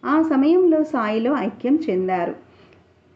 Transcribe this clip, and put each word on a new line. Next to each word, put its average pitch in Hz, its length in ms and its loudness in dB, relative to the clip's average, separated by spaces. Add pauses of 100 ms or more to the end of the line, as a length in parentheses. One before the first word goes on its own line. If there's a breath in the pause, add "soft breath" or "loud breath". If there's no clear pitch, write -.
ఆ 311 180 0
సమయంలో 311 600 2
సాయిలో 226 500 -2
ఐక్యం 247 440 -2 (120)
చెందారు. 185 440 -2 (800 soft breath)